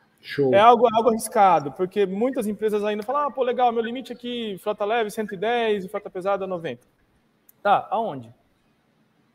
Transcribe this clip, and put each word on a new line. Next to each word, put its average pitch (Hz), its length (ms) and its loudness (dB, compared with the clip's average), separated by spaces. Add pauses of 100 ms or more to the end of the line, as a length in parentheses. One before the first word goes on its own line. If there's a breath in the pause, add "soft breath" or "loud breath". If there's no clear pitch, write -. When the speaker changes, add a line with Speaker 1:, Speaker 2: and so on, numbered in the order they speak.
(200)
Speaker 1:
Show. 135 340 0
Speaker 2:
É 196 60 8
algo, 240 340 8
algo 233 140 2
arriscado, 190 640 2
porque 185 340 -2
muitas 226 400 -2
empresas 208 380 -2
ainda 208 180 -4
falam, 285 240 -2
"Ah, 277 60 -4
pô, 269 100 -2
legal, 240 300 0
meu 233 100 -2
limite 233 300 -8
aqui, 233 500 -8
frota 208 220 -4
leve, 214 260 -2
cento 214 240 -8
e - 20 -10
dez, 214 480 -2
e 185 40 -12
frota 202 200 -10
pesada, 190 380 -4
noventa". 165 400 -8 (720)
Tá, 196 300 2
aonde? 151 420 -6 (1040)